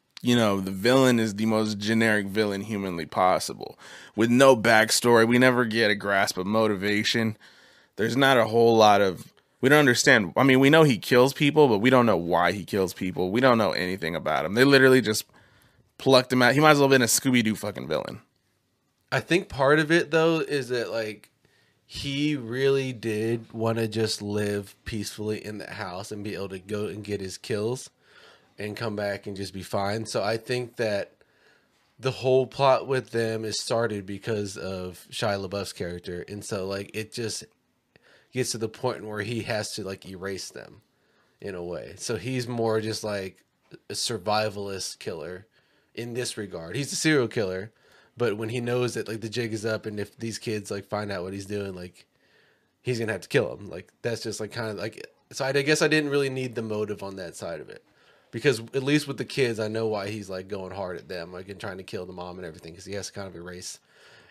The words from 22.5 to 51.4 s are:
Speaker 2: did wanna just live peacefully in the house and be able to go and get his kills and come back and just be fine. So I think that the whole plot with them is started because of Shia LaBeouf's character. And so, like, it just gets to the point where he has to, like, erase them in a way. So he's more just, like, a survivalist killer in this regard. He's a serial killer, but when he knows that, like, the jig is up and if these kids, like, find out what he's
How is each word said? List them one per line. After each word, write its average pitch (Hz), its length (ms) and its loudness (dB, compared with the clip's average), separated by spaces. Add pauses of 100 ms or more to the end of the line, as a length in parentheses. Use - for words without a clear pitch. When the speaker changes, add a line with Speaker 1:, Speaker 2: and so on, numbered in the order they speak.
Speaker 2:
did 113 600 -4
wanna 113 340 0
just 110 320 -2
live 104 640 -4
peacefully 107 600 -6
in 104 140 -10
the - 120 -12
house 98 420 -10
and 104 100 -10
be 101 120 -8
able 95 160 -8
to 95 80 -10
go 104 280 -6
and 101 180 -10
get 101 160 -4
his 95 180 -10
kills 113 520 -6 (680)
and 104 180 -8
come 113 180 -6
back 101 320 -4
and 98 100 -10
just 95 160 -8
be 95 100 -10
fine. 104 440 -4
So 113 160 -4
I 110 140 0
think 123 400 -6
that 104 360 -2 (840)
the 127 120 -2
whole 131 360 2
plot 131 400 2
with 131 240 -4
them 113 340 -2
is 104 140 -6
started 110 480 -2
because 101 500 -6
of 92 540 -10
Shia 101 360 -2
LaBeouf's 98 260 -6
character. 87 560 -8
And 101 160 -12
so, 95 220 -6
like, 98 280 -8
it 107 180 -10
just 113 320 -8 (880)
gets 123 200 -4
to 117 60 -6
the 110 100 -4
point 113 360 -6
where 107 180 -8
he 110 200 -6
has 104 300 -4
to, 110 100 -8
like, 95 260 -10
erase 95 420 -10
them - 320 -18 (580)
in 101 140 -10
a 87 100 -10
way. 80 320 -10
So 117 200 -6
he's 120 300 -4
more 113 340 0
just, 107 220 -6
like, 101 420 -8 (440)
a 101 60 -10
survivalist 101 1040 -4
killer 90 480 -12 (480)
in 117 200 -10
this 120 220 -6
regard. 92 400 -10
He's 139 160 -6
a - 40 -6
serial 143 320 2
killer, 98 440 -4 (440)
but 110 200 -2
when 110 140 -6
he 123 100 -4
knows 123 340 -2
that, 110 140 -6
like, 107 140 -8
the 113 80 -8
jig 117 240 -6
is 107 100 -8
up 110 220 -4
and 104 120 -8
if - 200 -8
these 113 200 -8
kids, 107 320 -8
like, 101 160 -8
find 104 240 -6
out 92 120 -6
what 95 100 -8
he's 98 140 -10